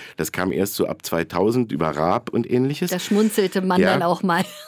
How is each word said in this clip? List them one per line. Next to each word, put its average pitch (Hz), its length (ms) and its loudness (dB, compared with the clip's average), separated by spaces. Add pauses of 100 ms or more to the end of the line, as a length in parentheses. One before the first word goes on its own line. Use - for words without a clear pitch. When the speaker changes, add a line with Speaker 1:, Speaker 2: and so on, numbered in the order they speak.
(160)
Speaker 1:
Das 80 140 -4
kam 90 220 -2
erst 92 220 -2
so - 120 0
ab - 180 -8
zweitausend 98 680 0
über 80 160 0
Raab 82 420 0
und 90 180 -2
Ähnliches. 139 420 0
Speaker 2:
Da 180 100 -4
schmunzelte 202 640 2
man 185 180 2
Speaker 1:
Ja. 185 140 4
Speaker 2:
dann 147 100 0
auch 170 180 0
mal. 180 220 2 (240)